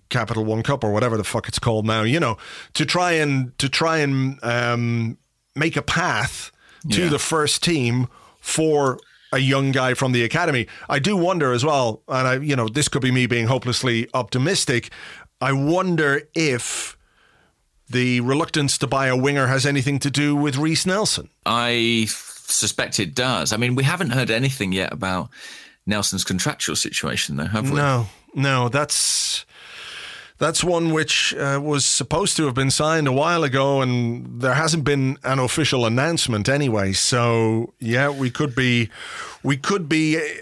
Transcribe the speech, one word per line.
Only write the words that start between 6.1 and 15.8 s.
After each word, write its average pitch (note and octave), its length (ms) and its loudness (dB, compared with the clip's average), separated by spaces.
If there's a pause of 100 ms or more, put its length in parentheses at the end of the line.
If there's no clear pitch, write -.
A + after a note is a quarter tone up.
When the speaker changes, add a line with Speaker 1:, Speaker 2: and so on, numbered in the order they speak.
Speaker 1:
to G#2+ 140 2
Speaker 2:
Yeah. E3+ 60 2
Speaker 1:
the C#3+ 100 0
first D3+ 440 0
team B2+ 440 2 (340)
for D3 580 2 (340)
a C3+ 60 2
young C3+ 320 2
guy B2+ 220 2
from B2+ 180 0
the A#2+ 140 2
academy. C#3 420 0 (220)
I C#3 100 0
do G3+ 160 0
wonder E3+ 380 2
as A#2+ 100 0
well, C3 460 0
and C3 180 0
I, B2+ 80 2
you C#3+ 220 -2
know, A2+ 100 0
this B2+ 220 -2
could C3 120 -2
be B2+ 100 2
me B2+ 160 4
being A#2 200 0
hopelessly B2 640 0
optimistic, B2+ 760 0 (500)
I C3+ 140 0
wonder D3+ 680 2 (140)